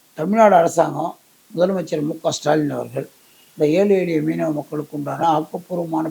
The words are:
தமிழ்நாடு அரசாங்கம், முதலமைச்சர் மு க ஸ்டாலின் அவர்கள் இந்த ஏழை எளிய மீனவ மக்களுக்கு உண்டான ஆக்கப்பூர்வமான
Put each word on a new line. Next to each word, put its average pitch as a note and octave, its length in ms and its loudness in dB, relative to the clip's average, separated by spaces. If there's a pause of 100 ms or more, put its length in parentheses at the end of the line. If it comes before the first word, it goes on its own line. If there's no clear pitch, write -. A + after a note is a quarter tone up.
(140)
தமிழ்நாடு G3+ 400 4
அரசாங்கம், E3 640 2 (400)
முதலமைச்சர் E3+ 460 0
மு D#3+ 200 -6
க E3 80 0
ஸ்டாலின் D3 400 0
அவர்கள் B2 380 -8 (480)
இந்த D3+ 160 2
ஏழை G3 240 4
எளிய E3+ 240 0
மீனவ D#3+ 320 -2
மக்களுக்கு D3+ 440 -8
உண்டான D3 420 0
ஆக்கப்பூர்வமான D#3+ 720 -4